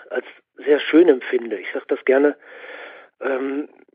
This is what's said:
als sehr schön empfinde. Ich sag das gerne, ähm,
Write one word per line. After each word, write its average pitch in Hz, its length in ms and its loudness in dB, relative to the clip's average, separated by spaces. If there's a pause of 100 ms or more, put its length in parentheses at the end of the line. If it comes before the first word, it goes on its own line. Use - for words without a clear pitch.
(100)
als - 160 -6 (380)
sehr 139 140 2
schön 135 300 4
empfinde. 117 500 -2
Ich 90 140 -14
sag - 160 -12
das - 160 -6
gerne, 139 320 2 (840)
ähm, 135 480 -6 (240)